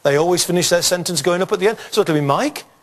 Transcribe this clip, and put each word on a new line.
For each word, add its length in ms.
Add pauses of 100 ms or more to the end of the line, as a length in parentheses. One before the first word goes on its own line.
They 140
always 280
finish 240
their 140
sentence 400
going 200
up 100
at 80
the 80
end. 100 (120)
So 100
it'll 140
be 60
Mike 440 (180)